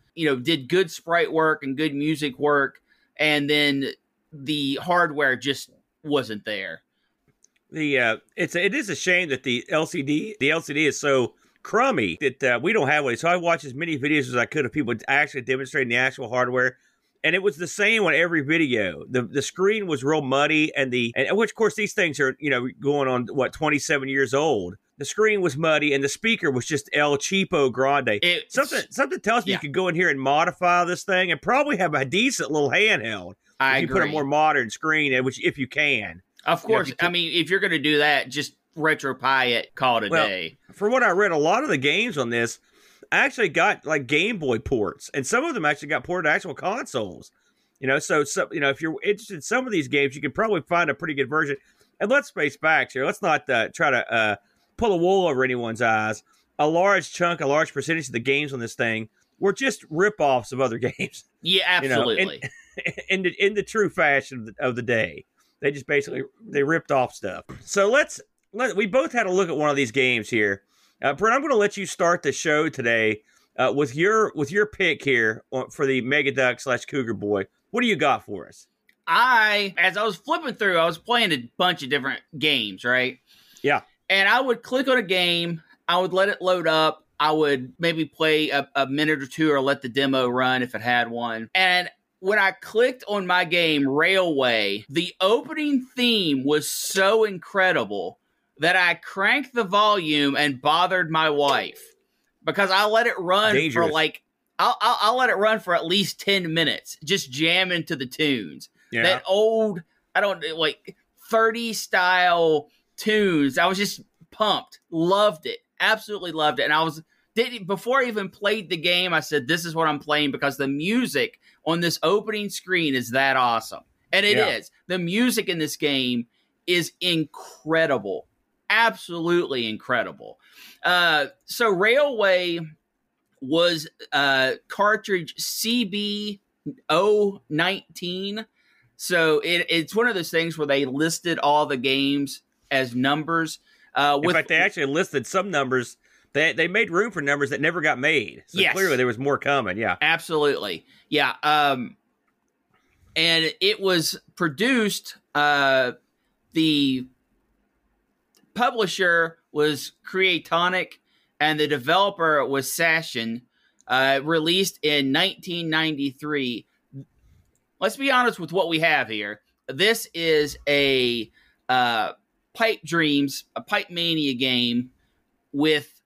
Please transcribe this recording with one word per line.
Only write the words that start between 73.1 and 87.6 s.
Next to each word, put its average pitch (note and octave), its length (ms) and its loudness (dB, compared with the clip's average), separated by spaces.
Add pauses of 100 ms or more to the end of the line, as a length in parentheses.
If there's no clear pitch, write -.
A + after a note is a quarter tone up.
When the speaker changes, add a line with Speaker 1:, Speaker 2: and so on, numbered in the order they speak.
Speaker 2:
uh, B2 180 2
with C3+ 200 0
your, G3+ 400 2
with D3 180 -4
your G#3 140 2
pick F#3 360 -2
here A#2 480 2
on, C3 200 -6
for C#3+ 160 -4
the C3 160 2
Mega C#3 280 0
Duck B2+ 300 0
slash B2 240 -4
Cougar A#2+ 300 -4
Boy. G2+ 320 -2 (240)
What A3+ 100 -2
do B3 60 0
you G#3 100 2
got C3 300 0
for F#2 200 -12
us? - 200 -20 (400)
Speaker 1:
I, G#3+ 720 4
as F3 180 2
I G#3 80 -2
was G#3 120 -2
flipping D4+ 400 -4
through, F#3+ 200 0
I E3 80 4
was E3+ 140 -2
playing A3+ 340 0
a B2 240 -4
bunch F3+ 260 0
of C3+ 60 -10
different B2+ 320 -2 (180)
games, A#2+ 460 -2
right? B2+ 340 0 (440)
Speaker 2:
Yeah. C#3+ 180 2 (300)
Speaker 1:
And G3 180 4
I A#3+ 140 4
would A#3+ 200 -2
click B3+ 260 -2
on B3+ 100 4
a A#3+ 40 0
game, F3 600 0 (260)
I F3 100 2
would F#3 140 0
let F#3 160 2
it G3+ 140 -6
load F3+ 260 2
up, D#3 380 2 (120)
I D3+ 140 2
would C#3+ 460 0